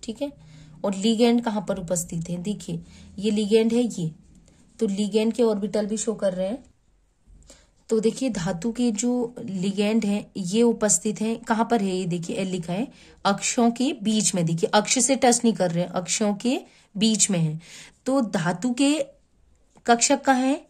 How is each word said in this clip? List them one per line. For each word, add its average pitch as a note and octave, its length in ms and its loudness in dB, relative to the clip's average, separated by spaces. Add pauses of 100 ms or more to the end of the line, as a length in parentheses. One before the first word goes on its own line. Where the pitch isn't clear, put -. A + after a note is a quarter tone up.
ठीक A3 200 -8
है, C#4+ 100 -6 (520)
और G3 100 0
लिगेंड A#3 500 4
कहाँ G#3 240 -2
पर F#3+ 100 -2
उपस्थित E3+ 520 -4
है, F3 120 -6
देखिए F3 400 -6 (360)
ये G3+ 120 0
लिगेंड A3 420 4
है A#3 280 0
ये, D#3+ 120 -4 (680)
तो A3+ 80 0
लिगेंड G#3 460 0
के A#3+ 100 0
ऑर्बिटल G#3 440 0
भी G#3 100 -4
शो G#3+ 180 -4
कर F3+ 180 -2
रहे F#3 160 -4
हैं। B3 160 -8 (1200)
तो A3 120 2
देखिए A3+ 300 0
धातु F#3+ 420 -4
के A#3+ 180 0
जो A#3+ 440 -2 (100)
लिगेंड G3+ 600 0
हैं G3+ 320 -2
ये G3 260 0
उपस्थित A3 580 2
हैं, A3+ 180 -2
कहाँ A3 320 0
पर A#3 120 2
है, F#3+ 140 -2
ये F#3 80 -4
देखिए F3 320 -4
एल F#3+ 120 -4
लिखा F3 240 -6
है, G3+ 160 -4 (360)
अक्षों G3+ 460 2
के B3 220 0 (100)
बीच G#3+ 320 0
में। F3 120 2
देखिए E3 280 0
अक्ष G#3 240 4
से C4 180 2
टच B3 280 4
नहीं A3+ 100 4
कर F3+ 160 0
रहे E3+ 140 0
हैं, F3 60 -10
अक्षों G3+ 440 -2
के B3 260 -2 (360)
बीच G#3 340 2
में F3+ 80 0
है। D#3+ 220 0 (460)
तो C4+ 140 2
धातु F#3 540 -2
के C#4+ 320 2 (800)
कक्षक A#3+ 360 4
कहाँ C4 180 2
है C4+ 300 0